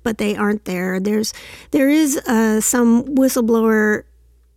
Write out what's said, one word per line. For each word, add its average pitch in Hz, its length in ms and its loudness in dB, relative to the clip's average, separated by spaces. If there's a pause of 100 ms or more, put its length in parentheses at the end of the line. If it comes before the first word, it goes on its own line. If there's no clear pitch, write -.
but 226 160 -4
they 208 180 -4
aren't 208 300 -2
there. 185 340 -4
There's, 214 320 -2 (380)
there 277 180 2
is, 302 300 2
uh, 220 420 0
some 240 440 2
whistleblower 226 1000 0 (540)